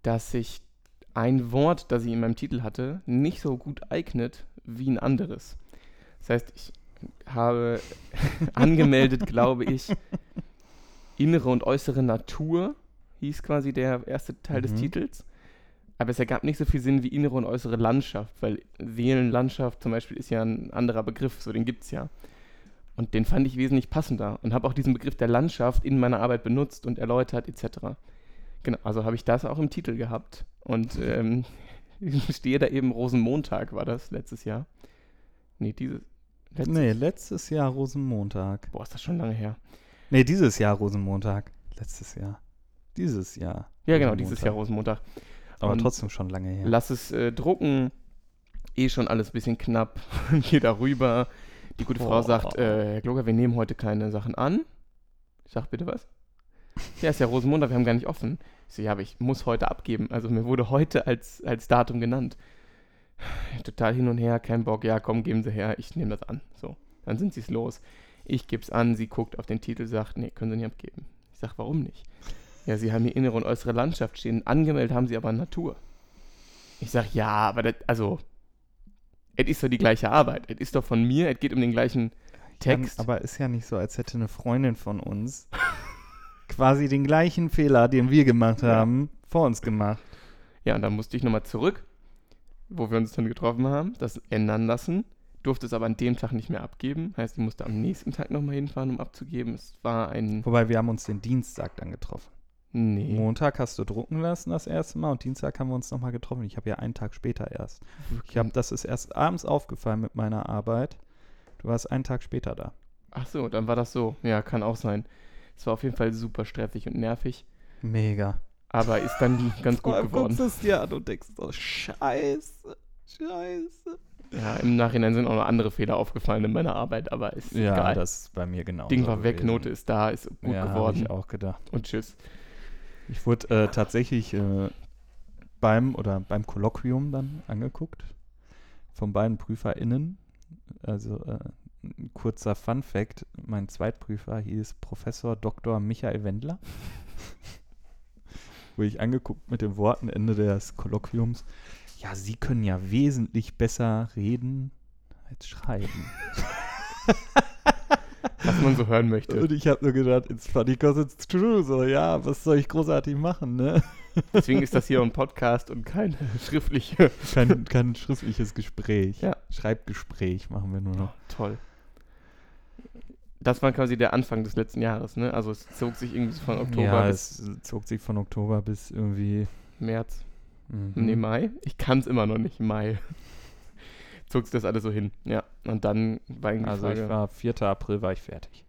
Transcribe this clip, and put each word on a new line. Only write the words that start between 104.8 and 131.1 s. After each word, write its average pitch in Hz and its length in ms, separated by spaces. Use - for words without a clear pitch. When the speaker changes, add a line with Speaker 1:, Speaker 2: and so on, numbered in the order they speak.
Speaker 2:
Mal 156 120
und 131 120
Dienstag 135 360
haben 131 100
wir 127 60
uns 123 140
nochmal 127 220
getroffen. 120 320
Ich 101 120
hab 110 120
ja 107 80
einen 113 180
Tag - 220
später - 360
erst. - 300
Speaker 1:
Wirklich? - 220
Speaker 2:
Ich - 60
hab, 113 160
das 123 180
ist - 140
erst - 300
abends 165 280
aufgefallen 117 580
mit 110 120
meiner 107 360
Arbeit. 113 500
Du - 100
warst 117 220
einen 131 140
Tag 123 180
später - 320
da. - 200
Speaker 1:
Ach - 160
so, 123 240
dann 110 160
war 117 100
das 120 160
so. 113 300
Ja, 107 220
kann 113 180
auch 110 140
sein. 107 300
Es - 80
war 113 80
auf 113 100
jeden 131 120
Fall 113 180
super 113 320
stressig 110 400
und - 100
nervig. 117 480
Speaker 2:
Mega. 107 580
Speaker 1:
Aber 113 300
ist - 180
dann 123 400
Speaker 2:
<laughs> - 60
Speaker 1:
ganz 123 180
Speaker 2:
Vor - 120
Speaker 1:
gut - 20
Speaker 2:
allem - 140
Speaker 1:
geworden. 262 180
Speaker 2:
guckst - 120
du 262 40
es - 160
dir 196 220
an - 120
und 131 140
denkst - 280
so, - 160
"Scheiße, - 1300
scheiße." 349 800
Speaker 1:
Ja, 110 260
im 120 180
Nachhinein 117 400
sind 123 100
auch 120 80
noch 110 120
andere 113 260
Fehler 110 260
aufgefallen 107 480
in 110 80
meiner 165 220
Arbeit, 113 360
aber 113 220
ist - 220
Speaker 2:
Ja, 104 180
Speaker 1:
egal. 92 220
Speaker 2:
das - 300
ist - 100
bei 90 100
mir 90 180
genauso 87 260
Speaker 1:
Ding 123 180
war 107 160
weg, 117 140
Speaker 2:
gewesen. 117 100
Speaker 1:
Note 117 220
ist - 200
da, 110 200
ist - 200
gut - 240
Speaker 2:
Ja, 95 80
hab 98 80
Speaker 1:
geworden. 107 280
Speaker 2:
ich 110 120
auch 95 180